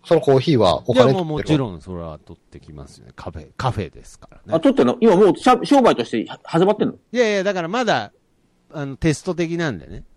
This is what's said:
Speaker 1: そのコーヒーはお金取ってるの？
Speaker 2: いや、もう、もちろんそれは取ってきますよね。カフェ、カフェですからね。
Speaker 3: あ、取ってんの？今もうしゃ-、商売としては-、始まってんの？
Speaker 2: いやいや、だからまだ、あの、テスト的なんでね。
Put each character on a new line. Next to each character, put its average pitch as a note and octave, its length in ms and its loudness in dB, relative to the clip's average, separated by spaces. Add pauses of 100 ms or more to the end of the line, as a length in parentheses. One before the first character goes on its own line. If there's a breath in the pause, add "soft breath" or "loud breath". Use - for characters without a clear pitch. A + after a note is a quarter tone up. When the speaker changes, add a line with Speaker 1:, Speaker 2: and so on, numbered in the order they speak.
Speaker 1:
そ E3+ 120 2
の D#3+ 60 2
コ C3+ 160 4
ー - 20 4
ヒ D3+ 140 0
ー B2+ 40 4
は F2 320 2
お - 60 0
金 - 180 4
取 - 0 -
っ - 0 -
て - 0 -
る - 0 -
の？ - 0 -
Speaker 2:
い - 60 0
や、 - 60 -4
も D3+ 100 -8
う、 - 20 -6
も - 60 -6
ち D#3 120 0
ろ B2+ 160 -4
ん E2+ 80 -14
そ F2+ 160 -14
れ E2+ 60 -10
は D#2+ 160 -12
取 - 180 -20
っ - 40 -20 (100)
て - 100 -20
き D2+ 140 -20
ま C#2+ 140 -18
す - 140 -20
よ - 40 -20
ね。 B1 100 -20
カ - 140 -16
フ D#2+ 80 -16
ェ、 D2+ 180 -18
カ B2 160 -4
フ G#2+ 100 -6
ェ D2+ 100 -10
で - 120 -20
す - 140 -20
か - 140 -20
ら - 60 -20
ね。 - 120 -20
Speaker 3:
あ、 E3 100 0
取 C4+ 140 2
っ - 20 0
て C#4+ 80 2
ん A#3+ 40 4
の？ - 120 0
今 A3 160 6
も F#3 180 6
う - 40 -2
し - 100 -2
ゃ-、 B3 160 4
商 C4+ 200 4
売 F#3 120 4
と A#2+ 80 -6
し - 60 -10
て A2 180 -4
は-、 - 160 -16
始 E3+ 220 0
ま G#3 80 2
っ G#3 40 -2
て G3 80 -2
ん - 20 -2
の？ - 80 -8 (160)
Speaker 2:
い A3+ 60 -6
や A#3 120 2
い G#3 60 -2
や、 F#3+ 80 -2
だ G3 100 -2
か F3+ 80 -4
ら D#3+ 60 -6
ま A#3 180 -4
だ、 B2+ 260 -2 (600)
あ D3 120 -10
の、 C#3 140 -12
テ D#3+ 160 0
ス - 100 -8
ト F3+ 120 -6
的 E3+ 220 -4
な E3+ 120 -4
ん G2+ 80 -8
で C#2 80 -16
ね。 F2+ 200 -16 (120)